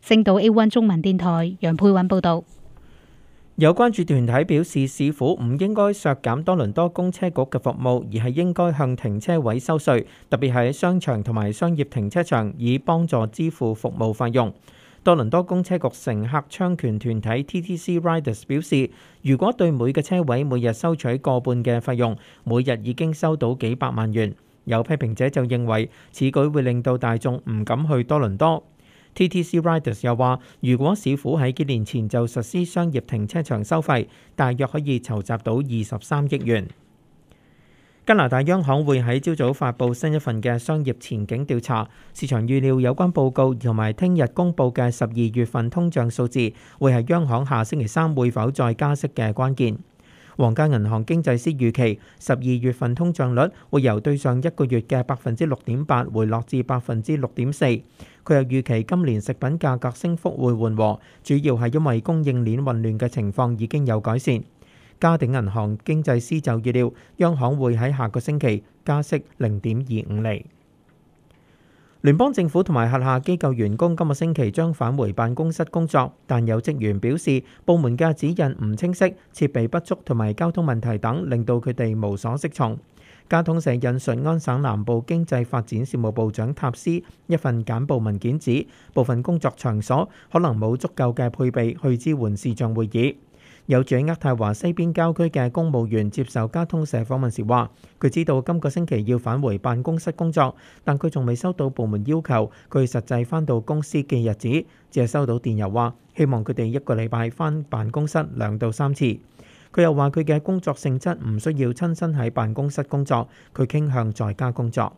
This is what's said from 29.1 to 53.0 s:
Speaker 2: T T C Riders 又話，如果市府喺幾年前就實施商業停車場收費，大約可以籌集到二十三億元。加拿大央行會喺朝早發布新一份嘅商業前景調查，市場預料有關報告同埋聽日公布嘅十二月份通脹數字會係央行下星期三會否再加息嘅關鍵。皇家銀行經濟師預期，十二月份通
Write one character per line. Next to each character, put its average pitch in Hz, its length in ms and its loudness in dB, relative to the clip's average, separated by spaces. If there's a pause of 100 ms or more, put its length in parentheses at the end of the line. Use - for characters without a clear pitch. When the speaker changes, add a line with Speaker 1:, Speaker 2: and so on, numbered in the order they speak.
Speaker 2:
T 185 140 4
T 175 160 0
C 170 160 0
Riders 160 460 -2
又 120 100 2
話， 127 240 2 (220)
如 123 160 2
果 151 180 2
市 143 220 0
府 139 200 -2
喺 135 140 2
幾 143 140 -2
年 123 180 0
前 110 240 -4
就 120 180 0
實 117 180 -4
施 180 200 -2
商 170 260 0
業 135 120 -2
停 104 260 -4
車 165 160 -2
場 110 180 -4
收 160 200 0
費， 127 260 0 (300)
大 127 160 2
約 127 140 -2
可 156 120 -4
以 139 220 -2
籌 107 200 -4
集 107 120 -4 (100)
到 110 120 0
二 117 440 -2
十 - 80 -18
三 147 260 0
億 147 120 0
元。 110 200 0 (1400)
加 220 80 4
拿 160 160 4
大 127 140 2
央 175 200 2
行 143 220 2
會 135 180 4
喺 120 160 2
朝 160 160 -2
早 131 160 0
發 135 220 -2
布 123 200 0
新 151 200 -2
一 156 40 2
份 113 240 -2
嘅 120 160 0
商 156 280 -2
業 123 120 -2
前 104 300 -6
景 127 180 -4
調 127 140 0
查， 113 300 -4 (240)
市 - 120 -8
場 131 220 0
預 135 140 2
料 131 180 2
有 123 160 2
關 180 160 2
報 143 180 2
告 131 240 2
同 117 220 0
埋 110 160 0
聽 180 240 2
日 151 120 4
公 180 260 0
布 127 180 2
嘅 123 180 0
十 120 140 -2
二 113 80 -2
月 117 320 0
份 117 260 -2
通 175 220 0
脹 120 180 0
數 123 160 -2
字 120 280 0 (260)
會 135 140 4
係 120 160 2
央 170 180 2
行 127 180 0
下 120 200 0
星 - 160 -2
期 113 40 0
三 160 300 0
會 123 160 2
否 117 180 0
再 123 260 0
加 143 200 0
息 143 140 -4
嘅 110 240 -2
關 131 200 0
鍵。 120 240 0 (600)
皇 117 180 4
家 151 100 2
銀 113 240 2
行 110 160 0
經 170 160 0
濟 131 160 2
師 120 200 -2
預 120 160 2
期， 113 260 2 (180)
十 - 140 -4
二 127 100 0
月 127 300 0
份 120 240 -2
通 170 180 0